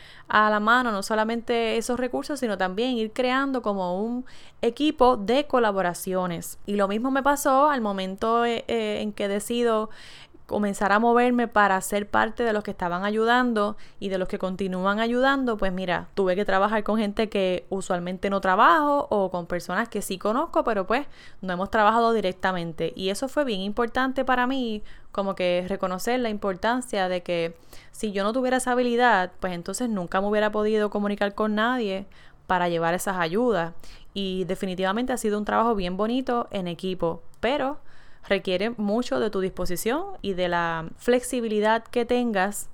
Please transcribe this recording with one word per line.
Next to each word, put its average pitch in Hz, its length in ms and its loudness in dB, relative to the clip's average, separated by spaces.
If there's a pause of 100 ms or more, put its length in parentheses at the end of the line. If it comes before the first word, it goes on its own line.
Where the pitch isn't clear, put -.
(280)
a 214 240 6
la 214 80 4
mano 240 320 4
no 196 100 -2
solamente 226 760 0
esos 240 240 0
recursos, 262 400 -4
sino 214 180 -2
también 190 340 0
ir 220 220 -2
creando 254 500 0
como 190 360 -2
un 240 260 -4 (360)
equipo 247 560 4
de 240 300 0
colaboraciones. 185 1200 0
Y 202 80 -2
lo 202 120 2
mismo 220 220 -2
me 269 140 0
pasó 277 480 4
al 269 100 0
momento, 208 640 0
eh, 233 220 -2
eh, 214 340 -2
en 214 100 -4
que 202 160 -4
decido 220 600 0 (560)
comenzar 202 460 0
a 208 80 6
moverme 240 480 4
para 202 340 4
ser 202 260 -2
parte 220 360 0
de 226 100 2
los 208 100 -2
que - 60 -8
estaban 180 340 -4
ayudando 220 760 2 (220)
y 196 100 -6
de 190 100 -2
los 185 80 -2
que 202 100 -4
continúan 185 640 -2
ayudando. 247 580 2
Pues 190 160 2
mira, 180 400 -4
tuve 185 220 2
que 202 100 0
trabajar 202 380 2
con 214 160 2
gente 208 300 0
que 185 400 0
usualmente 185 600 -4
no 196 120 0
trabajo 285 680 4
o 196 220 2
con 175 160 -6
personas 185 420 -4
que 202 140 -4
sí 190 160 -6
conozco, 285 440 0
pero 208 220 0
pues 269 220 0 (340)
no 185 120 -4
hemos 185 180 -4
trabajado 226 420 6
directamente. 180 800 -2
Y 185 140 -2
eso 202 180 -2
fue 294 160 0
bien 214 180 -2
importante 247 600 -2
para 254 220 2
mí, 240 380 -2 (280)
como 196 220 -2
que 180 340 0
reconocer 190 520 -2
la 233 100 0
importancia 202 800 -2
de 180 140 -2
que 170 340 -2 (320)
si - 220 -6
yo 196 120 -2
no 208 80 0
tuviera 254 260 2
esa 247 160 0
habilidad, 240 640 4
pues 185 140 -4
entonces 190 360 -4
nunca 190 320 0
me 202 60 0
hubiera 208 240 2
podido 214 400 2
comunicar 202 420 0
con 214 220 0
nadie 214 500 0 (400)
para 180 240 2
llevar 165 240 2
esas 185 240 -2
ayudas. 175 560 2 (400)
Y 190 300 -2
definitivamente 190 680 -2
ha 247 60 -2
sido 208 220 0
un 208 60 -4
trabajo 214 280 2
bien 185 240 -2
bonito 240 540 -2
en 190 160 -4
equipo, 175 560 -4 (160)
pero 277 400 -2 (480)
requiere 196 440 0
mucho 240 480 0
de 226 100 0
tu 196 100 -2
disposición 202 640 -2 (180)
y 196 120 -4
de 180 140 0
la 170 500 -2
flexibilidad 226 840 0
que 240 220 -2
tengas 226 680 0